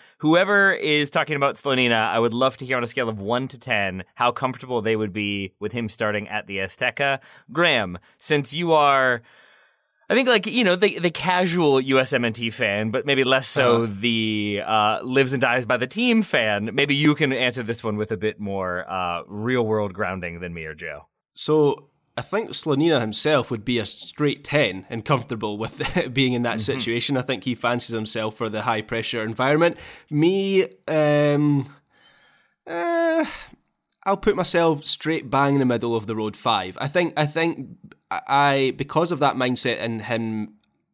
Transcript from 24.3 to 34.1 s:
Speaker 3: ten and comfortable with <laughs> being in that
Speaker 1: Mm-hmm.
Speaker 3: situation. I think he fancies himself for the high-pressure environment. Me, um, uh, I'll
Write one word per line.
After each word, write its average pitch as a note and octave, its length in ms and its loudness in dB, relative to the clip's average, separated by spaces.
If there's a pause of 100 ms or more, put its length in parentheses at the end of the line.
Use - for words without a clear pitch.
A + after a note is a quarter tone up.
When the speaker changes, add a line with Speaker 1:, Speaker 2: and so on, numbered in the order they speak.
Speaker 3:
ten G2+ 460 0
and A2 120 -6
comfortable A2+ 540 -2
with A2 240 -8 (300)
<laughs> - 20 -10
being B2+ 220 2
in A#2+ 80 0
that A#2 160 -2
Speaker 1:
Mm-hmm. C3+ 200 -2
Speaker 3:
situation. A#2+ 380 -2
I B2+ 60 0
think B2 200 -6
he B2 120 -4
fancies A#2+ 400 -2
himself G#2+ 420 -4
for A2+ 140 -4
the G#2+ 100 -4
high-pressure A2+ 640 -4
environment. C#3 560 0 (320)
Me, F#3 560 2 (220)
um, D3 760 2 (1000)
uh, E4+ 580 0 (800)
I'll G3 120 2